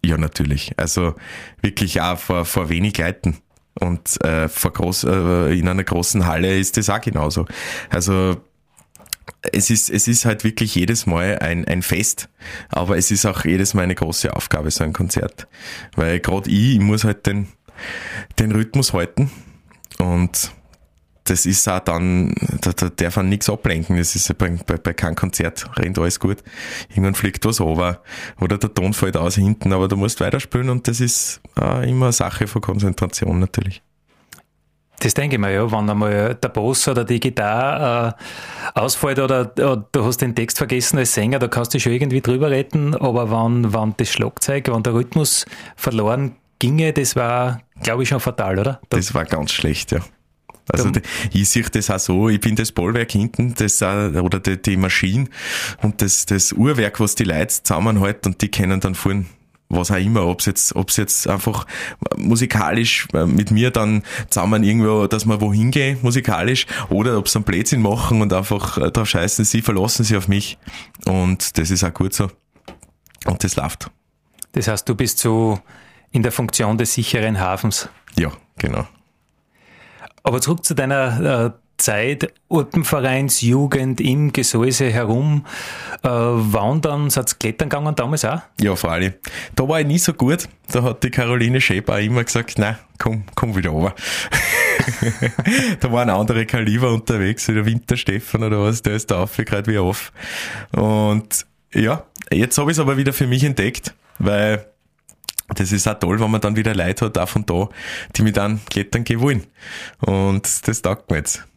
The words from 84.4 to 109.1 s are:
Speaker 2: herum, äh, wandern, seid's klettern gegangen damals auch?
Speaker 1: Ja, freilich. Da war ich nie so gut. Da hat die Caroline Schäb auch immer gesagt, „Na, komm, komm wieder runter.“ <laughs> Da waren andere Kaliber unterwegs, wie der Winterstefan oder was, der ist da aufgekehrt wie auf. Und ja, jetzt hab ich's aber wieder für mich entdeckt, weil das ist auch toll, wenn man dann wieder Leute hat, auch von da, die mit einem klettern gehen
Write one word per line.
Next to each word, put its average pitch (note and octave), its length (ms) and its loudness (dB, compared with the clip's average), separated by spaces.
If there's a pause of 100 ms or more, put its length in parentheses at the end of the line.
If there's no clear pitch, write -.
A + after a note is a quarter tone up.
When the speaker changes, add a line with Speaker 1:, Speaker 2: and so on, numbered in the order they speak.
Speaker 2:
herum, B2 540 2 (580)
äh, C3+ 40 0
wandern, A#2+ 1040 2
seid's - 300 -2
klettern A2+ 280 -2
gegangen D3 280 -2
damals C#3 300 -2
auch? D3 160 -2 (200)
Speaker 1:
Ja, G2+ 140 4
freilich. F2+ 380 0 (420)
Da C3 120 0
war D#3+ 140 2
ich D3 60 2
nie D3+ 100 2
so F3 160 2
gut. C#3+ 340 0 (240)
Da B2 120 0
hat A#2 200 -2
die B2+ 60 0
Caroline A#2+ 500 2
Schäb G2+ 300 0
auch G#2 80 0
immer A2+ 260 0
gesagt, A#2 340 -4
„Na, A2 200 0 (220)
komm, A2 240 -2 (120)
komm A2+ 200 -2
wieder F2 160 0
runter.“ E2 260 0
<laughs> - 1800 -2
Da B2+ 120 0
waren A#2+ 180 2
andere A2 360 2
Kaliber A#2 460 2
unterwegs, A2 560 0
wie A2+ 60 2
der G#2+ 120 2
Winterstefan A2+ 800 -2
oder G#2+ 180 2
was, A2 200 2
der G#2+ 120 0
ist G#2+ 180 -2
da F#2 120 2
aufgekehrt G#2 440 -2
wie G#2+ 100 2
auf. F#2+ 340 -2 (600)
Und G#2+ 760 2 (280)
ja, A#2+ 300 2 (280)
jetzt A#2+ 260 2
hab D3 120 2
ich's D#3+ 100 2
aber C#3 180 2
wieder C#3 160 2
für C#3 140 0
mich B2+ 160 4
entdeckt, - 500 0 (260)
weil G#2 460 2 (880)
das F#2+ 160 0
ist G2+ 160 2
auch G#2+ 120 -2
toll, F#2+ 200 2
wenn A2 120 2
man A2 100 2
dann G#2+ 140 0
wieder A2 180 0
Leute F#2+ 320 0
hat, - 120 -2
auch F2+ 120 0
von G#2+ 160 0
da, F2+ 220 0 (480)
die - 60 2
mit G#2+ 180 4
einem G#2+ 200 0 (100)
klettern G#2+ 340 -2
gehen A#2 180 0